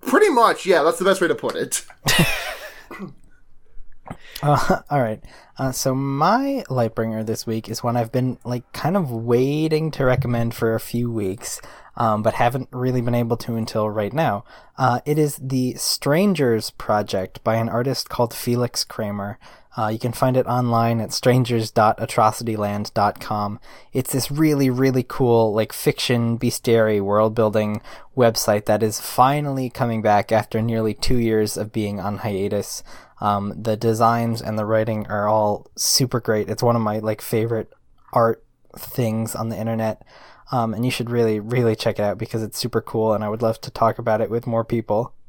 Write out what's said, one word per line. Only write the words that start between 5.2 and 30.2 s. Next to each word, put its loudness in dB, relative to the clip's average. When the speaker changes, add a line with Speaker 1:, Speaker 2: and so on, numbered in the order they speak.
Speaker 2:
Uh, -2
so -2
my 0
Lightbringer -2
this -4
week -4
is -8
one 0
I've -2
been, -2
like, -8
kind -2
of -2
waiting 0
to -2
recommend 0
for 0
a 0
few -4
weeks, -6
um, 0
but 2
haven't 0
really 0
been 0
able 0
to -6
until -2
right -2
now. -2
Uh, 2
it 0
is 2
the 0
Strangers 2
Project -2
by 2
an 0
artist -2
called -2
Felix -2
Kramer. -6
Uh, 0
you -4
can -4
find 2
it 2
online 2
at -6
strangers 2
dot 4
atrocityland 0
dot 2
com. -4
It's -2
this -2
really, 2
really 2
cool, 4
like, 0
fiction, 0
bestiary, 2
world-building 2
website 2
that 2
is -2
finally 0
coming -4
back 2